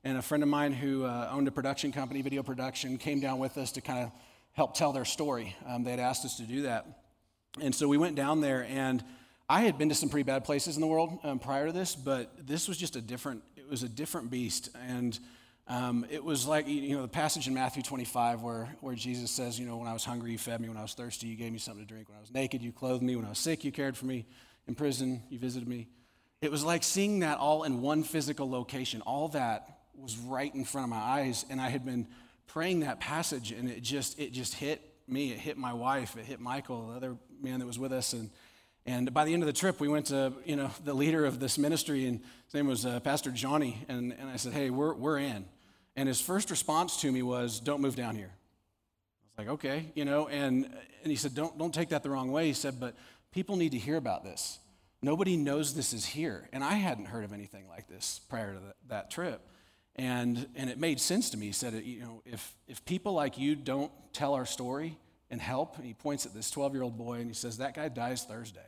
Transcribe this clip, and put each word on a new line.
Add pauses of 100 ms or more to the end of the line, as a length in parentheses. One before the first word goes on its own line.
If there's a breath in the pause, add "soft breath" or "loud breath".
And
a
friend
of
mine
who,
uh,
owned
a
production
company,
video
production,
came
down
with
us
to
kinda (400 loud breath)
help
tell
their
story.
Um,
they
had
asked
us
to
do
that. (560)
And
so
we
went
down
there,
and (460 loud breath)
I
had
been
to
some
pretty
bad
places
in
the
world,
um,
prior
to
this,
but
this
was
just
a
different, (140)
it
was
a
different
beast. (180)
And, (500 loud breath)
um,
it
was
like,
you
know,
the
passage
in
Matthew
twenty-five
where,
where
Jesus
says,
you
know,
"When
I
was
hungry,
you
fed
me.
When
I
was
thirsty,
you
gave
me
something
to
drink.
When
I
was
naked,
you
clothed
me.
When
I
was
sick,
you
cared
for
me. (420 loud breath)
In
prison,
you
visited
me." (540 soft breath)
It
was
like
seeing
that
all
in
one
physical
location.
All
that (160)
was
right
in
front
of
my
eyes,
and
I
had
been (400 loud breath)
praying
that
passage,
and
it
just,
it
just
hit (260)
me.
It
hit
my
wife.
It
hit
Michael,
the
other (240)
man
that
was
with
us.
And, (560 loud breath)
and
by
the
end
of
the
trip,
we
went
to, (120)
you
know, (140)
the
leader
of
this
ministry,
and (260 loud breath)
his
name
was,
uh,
Pastor
Johnny.
And,
and
I
said,
"Hey,
we're,
we're
in." (500 soft breath)
And
his
first
response
to
me
was,
"Don't
move
down
here."
I
was
like,
"Okay,"
you
know,
and,
and
he
said,
"Don't,
don't
take
that
the
wrong
way."
He
said,
"But (360 loud breath)
people
need
to
hear
about
this. (420 soft breath)
Nobody
knows
this
is
here."
And
I
hadn't
heard
of
anything
like
this
prior
to
that, (140)
that
trip. (540 soft breath)
And,
and
it
made
sense
to
me.
He
said, (120)
"You
know,
if, (120)
if
people
like
you
don't (200)
tell
our
story (320 soft breath)
and
help,"
and
he
points
at
this
twelve-year-old
boy,
and
he
says,
"That
guy
dies
Thursday."